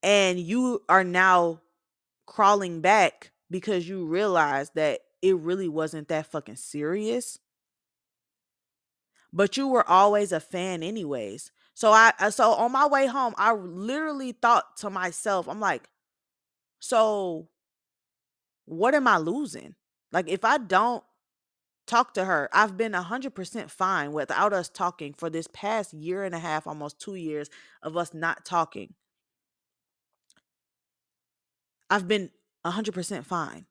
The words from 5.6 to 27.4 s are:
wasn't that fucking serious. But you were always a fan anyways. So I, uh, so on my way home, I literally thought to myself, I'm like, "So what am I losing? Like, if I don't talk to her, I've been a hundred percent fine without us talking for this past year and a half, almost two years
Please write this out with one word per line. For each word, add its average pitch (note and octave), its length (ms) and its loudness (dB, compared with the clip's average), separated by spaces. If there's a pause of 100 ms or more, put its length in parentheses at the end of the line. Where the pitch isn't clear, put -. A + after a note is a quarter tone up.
wasn't D#3 400 -6
that D#3 180 -4
fucking D3+ 300 -10
serious. G#3+ 840 -4 (1900)
But G3 240 2
you C4+ 100 -2
were B3+ 220 2
always G3+ 420 6
a E3+ 80 -2
fan F3+ 440 -8
anyways. C#3+ 680 -8 (220)
So A3 180 4
I, A3 280 8
uh, G3+ 120 2
so A3+ 220 4
on A#3+ 180 0
my C4 160 2
way C#4 200 2
home, B3 300 -2
I G#3+ 160 2
literally B3 800 -6
thought A#3 440 2
to G#3 120 -8
myself, F#3 580 -4
I'm G3+ 120 -10
like, F3+ 300 -4 (920)
"So G3+ 680 0 (1160)
what G#3 300 0
am C4+ 120 2
I G#3 100 4
losing? F3 580 -6 (360)
Like, E3+ 160 0
if F#3 180 -2
I B3 120 2
don't A3 460 0 (840)
talk A#3+ 280 2
to F#3+ 100 0
her, D#3+ 280 0
I've G3 240 4
been A3 180 -4
a F3+ 80 -2
hundred B3 320 -8
percent F#3 360 -12
fine F3 420 -2
without D3+ 400 0
us F3+ 160 -4
talking F3 440 -6
for E3 160 -8
this D#3+ 240 -8
past G#3+ 400 -6
year E3+ 300 -8
and F#3 120 -8
a E3 40 -8
half, D#3 280 -6
almost D3+ 340 -12
two G3 140 -12
years D#3 340 -8 (340)